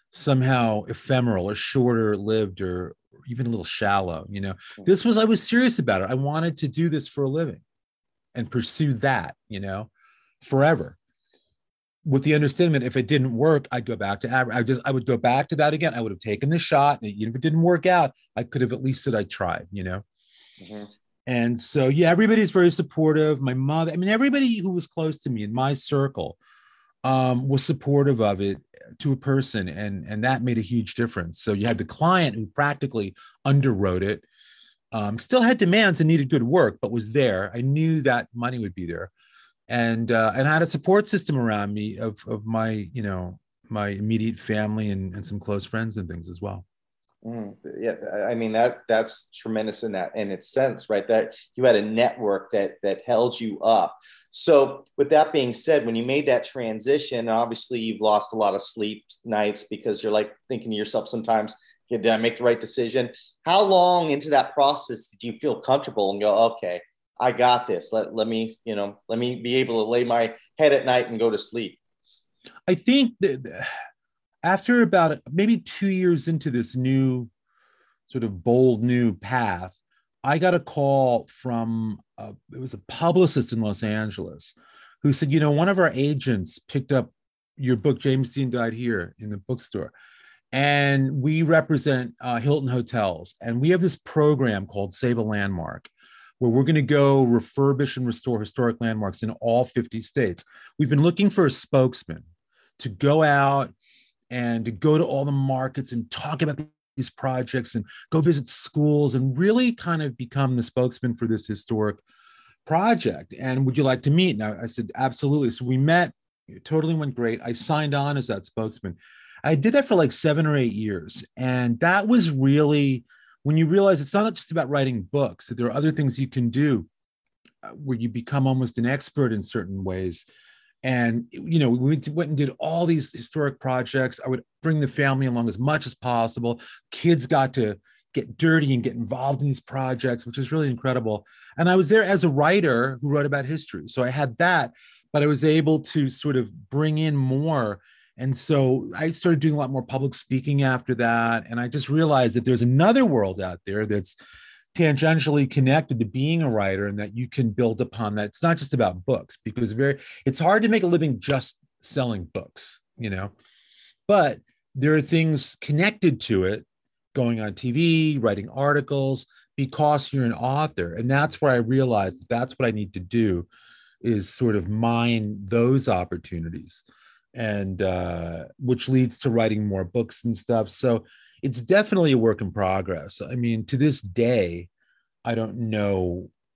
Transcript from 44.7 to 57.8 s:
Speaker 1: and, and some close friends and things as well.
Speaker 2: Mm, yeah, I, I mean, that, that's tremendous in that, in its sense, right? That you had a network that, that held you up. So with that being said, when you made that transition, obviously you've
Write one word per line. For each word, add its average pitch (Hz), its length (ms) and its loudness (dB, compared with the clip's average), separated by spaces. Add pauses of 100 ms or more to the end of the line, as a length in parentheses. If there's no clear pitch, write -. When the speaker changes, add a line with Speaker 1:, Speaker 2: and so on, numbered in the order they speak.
Speaker 1:
and, 95 240 -6
and 98 100 -12
some 101 160 -10
close 101 240 -4
friends 110 320 -6
and 92 120 -8
things 85 200 -12
as 90 140 -14
well. 98 240 -10 (580)
Speaker 2:
Mm, 110 300 -12 (240)
yeah, 110 160 -4 (180)
I, 104 200 -2
I - 20 -2
mean, 113 180 -4
that, 117 260 2 (100)
that's 113 440 -2
tremendous 107 520 -6
in 110 80 -4
that, 92 240 -6
in 101 140 -4
its 92 200 -10
sense, 131 400 -2
right? 101 160 -2
That 110 300 0 (180)
you 127 100 -2
had 120 120 6
a 101 60 2
network 107 680 -2
that, 98 320 -2
that 98 240 -4
held 120 340 0
you 110 200 -6
up. 101 360 2 (360)
So 139 520 4 (120)
with 139 140 0
that 151 220 6
being 123 220 0
said, 143 320 0
when 113 80 -2
you 117 100 -2
made 139 220 -2
that 123 180 2
transition, 117 840 -4
obviously 113 500 -2
you've 110 220 -6